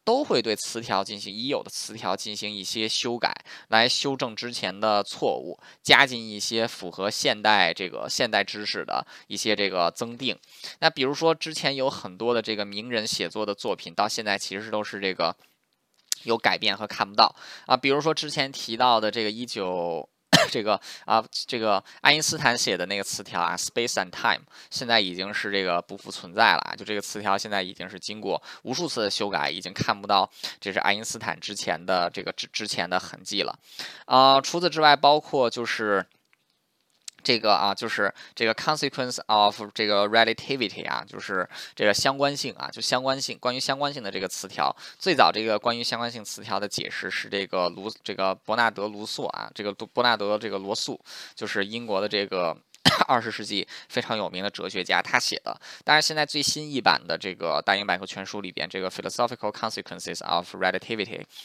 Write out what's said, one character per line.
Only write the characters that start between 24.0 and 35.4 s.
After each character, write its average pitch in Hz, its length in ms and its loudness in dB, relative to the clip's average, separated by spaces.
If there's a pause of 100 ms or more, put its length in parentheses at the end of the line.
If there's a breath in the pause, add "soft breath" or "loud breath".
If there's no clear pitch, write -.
Time， - 340 0 (240 loud breath)
现 - 180 -6
在 117 140 6
已 90 140 -2
经 95 180 -6
是 107 180 -2
这 98 120 2
个 87 180 2
不 - 160 -10
复 101 140 -16
存 90 240 -12
在 110 180 8
了 78 60 4
啊。 - 180 -4
就 104 80 -12
这 104 100 -4
个 101 60 -2
词 104 200 -8
条 101 180 2
现 110 100 -6
在 101 140 0
已 92 100 -6
经 90 160 -10
是 98 100 -14
经 107 220 -10
过 92 220 -2 (200 loud breath)
无 123 120 -4
数 170 120 -4
次 120 160 -2
的 101 80 2
修 101 200 -2
改， 73 180 0
已 87 120 -6
经 90 120 -10
看 107 260 0
不 101 80 -14
到 101 220 4 (320 loud breath)
这 98 120 -6
是 98 80 0
爱 101 120 2
因 107 120 -2
斯 - 140 -6
坦 104 200 -4
之 104 160 -8
前 82 320 -2
的 90 240 2
这 98 100 -8
个， 92 120 -6
之， - 160 -8
之 - 180 -6
前 90 220 -4
的 90 100 0
痕 - 240 -10
迹 98 200 -2
了。 - 140 -4 (500 loud breath)
啊， 135 340 8
除 170 200 -2
此 175 80 2
之 156 120 -2
外， 147 140 10
包 143 240 6
括 135 300 2